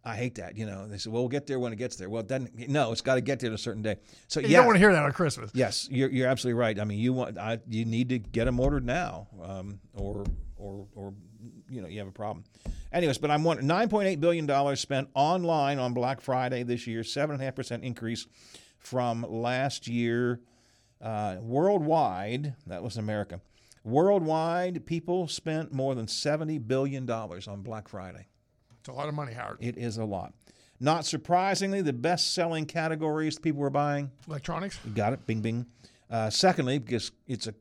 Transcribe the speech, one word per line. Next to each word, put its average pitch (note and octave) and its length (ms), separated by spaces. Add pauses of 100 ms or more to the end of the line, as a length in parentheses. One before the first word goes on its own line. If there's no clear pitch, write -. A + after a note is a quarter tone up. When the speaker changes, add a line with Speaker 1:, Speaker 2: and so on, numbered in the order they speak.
Speaker 1:
I A2 80
hate A#2+ 200
that, F2 200
you A2 120
know. G2 200
They G#2 120
say, A2+ 100
"Well, A#2 140
we'll B2 60
get C#3+ 180
there C#3 120
when A#2+ 140
it G#2 40
gets B2 180
there." F#2 160
Well, A2+ 100
then, B2+ 260 (200)
no, C#3 240
it's A2+ 100
gotta C3 200
get C3 180
there A#2+ 100
to A2 60
a - 20
certain G#2+ 240
day. G#2+ 140 (320)
So, - 120
Speaker 2:
You F3 100
Speaker 1:
yeah. F3 80
Speaker 2:
don't B3 100
wanna A3 100
hear G3 160
that D#3 80
on C#3+ 120
Christmas. A#2+ 420
Speaker 1:
Yes, A#2 340
you're, C3 220
you're B2+ 160
absolutely B2 320
right. A2 200
I G#2+ 40
mean, G#2 160
you B2 120
want, A#2+ 280
I, A2 180 (100)
you A2+ 180
need A#2 240
to B2 100
get A2+ 280
'em B2 120
ordered C3+ 260
now, G2+ 420 (140)
um, G2 380 (160)
or, G2+ 280 (340)
or, G2+ 360
or, G2 220 (560)
you B2 100
know, F2+ 60
you F#2 100
have G2+ 100
a F#2+ 40
problem. G#2 320 (480)
Anyways, D#3+ 260
but D3 140
I'm D3 120
wondering, C#3+ 220
nine F#3 240
point G3+ 180
eight E3+ 140
billion E3+ 240
dollars C#3+ 340
spent C3+ 360
online D3+ 640
on B2 160
Black B2+ 260
Friday B2+ 400
this A#2+ 240
year, A2+ 180
seven D3 300
and C3+ 80
a C3+ 40
half C3 100
percent A#2+ 280
increase A#2 440 (500)
from A#2+ 500
last B2 600
year. A#2+ 520 (600)
Uh, G#2 400
worldwide, C#3+ 1120 (140)
that F2 160
was A#2 140
America. G#2 440 (420)
Worldwide, E3 1040
people E3+ 420
spent D#3 460
more C3+ 220
than A2+ 120
seventy D#3 520
billion C3 480
dollars G#2+ 400
on G2+ 160
Black G#2+ 240
Friday. F#2+ 400 (520)
Speaker 2:
It's - 120
a - 20
lot C#3+ 160
of D3 60
money, C#3+ 180
Howard. A2+ 280
Speaker 1:
It A#2+ 180
is A2+ 180
a A2 80
lot. F#2+ 300 (440)
Not D#3 280
surprisingly, F#3+ 720
the D3+ 100
best-selling D#3+ 760
categories D#3 720
people D3 220
were C#3 100
buying. C#3+ 400 (160)
Speaker 2:
Electronics? E3 580
Speaker 1:
You A2+ 60
got G#2+ 200
it. - 140
Bing, A2 160
bing. A2+ 240 (420)
Uh, A2+ 220
secondly, D3 480
because A#2 340 (140)
it's A#2 220
a G#2+ 140